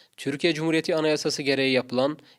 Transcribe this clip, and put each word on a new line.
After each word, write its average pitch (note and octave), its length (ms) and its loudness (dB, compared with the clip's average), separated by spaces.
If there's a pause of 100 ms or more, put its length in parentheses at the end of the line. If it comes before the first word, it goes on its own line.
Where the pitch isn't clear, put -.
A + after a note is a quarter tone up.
(160)
Türkiye D3 380 -2
Cumhuriyeti D#3+ 420 0
Anayasası D#3 460 0
gereği C3+ 300 2
yapılan B2+ 460 0 (200)